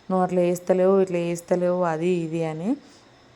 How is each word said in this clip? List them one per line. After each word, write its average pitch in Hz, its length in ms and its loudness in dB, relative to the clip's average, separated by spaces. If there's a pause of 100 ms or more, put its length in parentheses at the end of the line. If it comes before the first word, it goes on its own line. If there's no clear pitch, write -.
(120)
"నువ్వు 185 100 2
అట్లా 180 200 0
చేస్తలేవు, 185 580 2
ఇట్లా 185 180 0
చేస్తలేవు, 180 640 -2
అది 165 240 -2
ఇది" 165 380 -2
అని. 165 320 -4 (580)